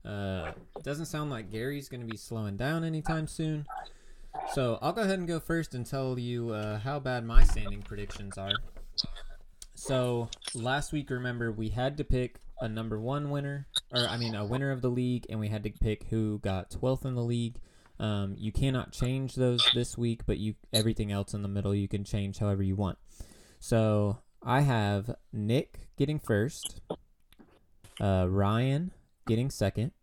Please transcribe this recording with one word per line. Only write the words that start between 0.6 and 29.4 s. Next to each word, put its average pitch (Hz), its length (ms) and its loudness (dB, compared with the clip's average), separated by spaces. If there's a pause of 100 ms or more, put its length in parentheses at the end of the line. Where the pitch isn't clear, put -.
it - 80 -14
doesn't 147 220 -4
sound 151 240 -4
like 110 200 -8
Gary's 135 400 -4
gonna 120 160 -8
be 110 100 -6
slowing 107 400 -4
down 151 260 0
anytime 160 440 -2
soon. 156 400 -2 (880)
So 123 260 2
I'll 135 140 0
go 226 80 0
ahead 190 160 2
and 175 100 -4
go 165 100 0
first 165 360 -2
and 120 100 -4
tell 131 340 -2
you, 120 320 -2
uh, 107 280 -2
how 139 200 -4
bad 127 280 -2
my 113 180 12
standing 104 380 4
predictions 101 560 -6
are. 98 160 2 (1200)
So 123 560 0 (240)
last 131 380 -2
week, 147 180 -2
remember, 120 420 -2
we 110 180 -4
had 131 280 0
to 139 60 -2
pick 127 340 0 (220)
a 117 80 -4
number 110 320 -4
one 143 300 -2
winner, 143 360 -4 (260)
or, 123 140 2
I 117 100 -2
mean, 117 200 -2
a 104 100 -2
winner 135 240 0
of 127 100 -2
the 127 100 2
league, 123 380 0
and 110 120 -4
we 107 80 0
had 107 160 -2
to 107 60 -2
pick 107 380 0
who 107 300 2
got 95 320 -2
twelfth 131 340 0
in 127 120 -2
the 120 80 0
league. 117 340 0 (400)
Um, 101 400 -2
you 107 140 -4
cannot 131 400 0
change 131 420 -2
those 123 400 4
this 123 240 0
week, 117 260 -2
but 98 140 0
you, 107 160 -2 (180)
everything 110 380 2
else 101 240 0
in 104 80 -4
the 101 60 -4
middle 101 260 0
you 101 140 0
can 101 160 -2
change 98 340 -2
however 101 240 2
you 95 140 2
want. 98 200 0 (640)
So 107 640 4 (220)
I 127 180 4
have 107 560 2 (160)
Nick 113 640 0
getting 147 240 0
first, - 600 0 (1200)
uh, 95 280 4
Ryan 120 640 2 (340)
getting 120 240 2